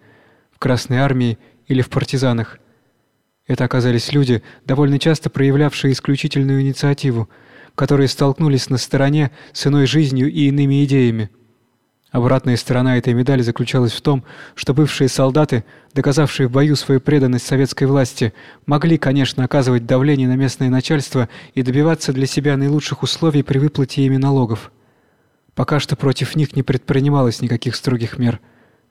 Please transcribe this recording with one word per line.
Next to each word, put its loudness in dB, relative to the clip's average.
в -16
Красной 0
армии 0
или 2
в -8
партизанах. -2
Это -2
оказались 0
люди, 2
довольно 2
часто 0
проявлявшие 0
исключительную -2
инициативу, -2
которые 2
столкнулись 0
на 0
стороне 0
с -4
иной 4
жизнью 2
и 0
иными 2
идеями. 2
Обратная 0
сторона 0
этой 0
медали 0
заключалась 0
в -8
том, 0
что -4
бывшие 2
солдаты, 0
доказавшие 0
в -2
бою 2
свою 0
преданность 0
советской 0
власти, 0
могли, 2
конечно, 0
оказывать 0
давление 2
на 0
местное -2
начальство -2
и -2
добиваться 0
для -2
себя -2
наилучших -2
условий 0
при -2
выплате 0
ими 0
налогов. 0
Пока 0
что -4
против -2
них -2
не -2
предпринималось 0
никаких -4
строгих -4
мер. -2